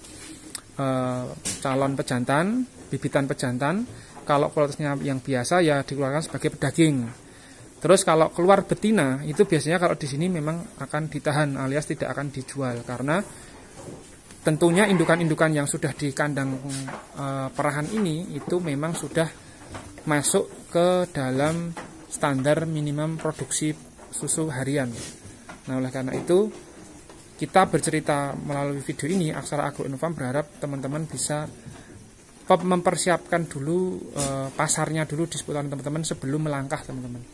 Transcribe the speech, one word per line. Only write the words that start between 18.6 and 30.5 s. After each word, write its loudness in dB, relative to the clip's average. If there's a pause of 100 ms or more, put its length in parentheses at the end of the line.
memang -2
sudah 0 (800)
masuk 0
ke 4
dalam 0 (320)
standar 2
minimum -2
produksi -2 (400)
susu -2
harian. -2 (760)
Nah, -2
oleh -2
karena -4
itu, 2 (880)
kita 4
bercerita 0
melalui -4
video -6
ini, 2
Aksara -2
Agro -4
Innofarm -2
berharap -4